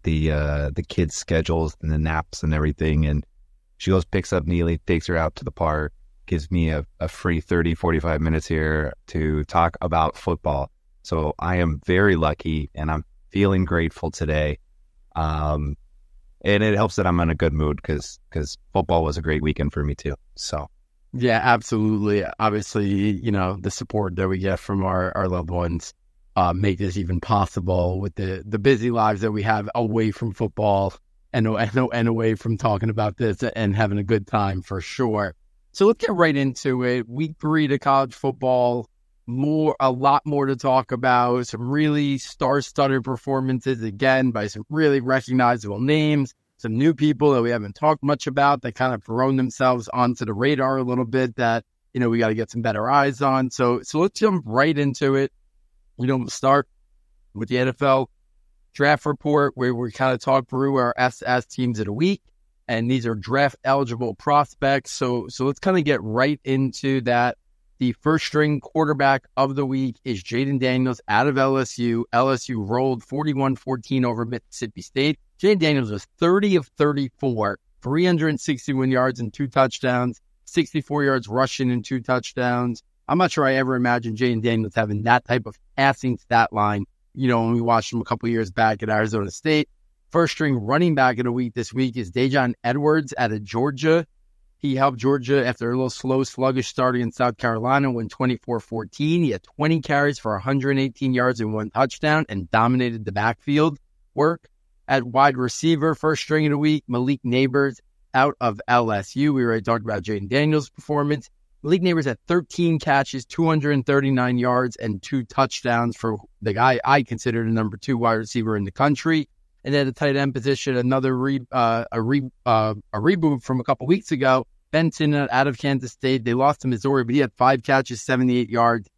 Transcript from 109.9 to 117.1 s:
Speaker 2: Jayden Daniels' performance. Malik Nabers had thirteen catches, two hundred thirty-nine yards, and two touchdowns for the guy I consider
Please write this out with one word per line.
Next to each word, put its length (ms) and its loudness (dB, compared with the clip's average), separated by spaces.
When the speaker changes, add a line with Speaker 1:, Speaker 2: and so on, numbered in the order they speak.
Speaker 2:
Jayden 280 -6
Daniels' 400 2
performance. 600 -4
Malik 200 2
Nabers 240 0
had 200 -4
thirteen 540 0
catches, 460 0
two 200 -2
hundred 400 0
thirty-nine 540 2
yards, 380 0
and 260 -6
two 220 -4
touchdowns 720 -2
for 200 -4
the 120 -2
guy 300 4
I 200 4
consider 400 -4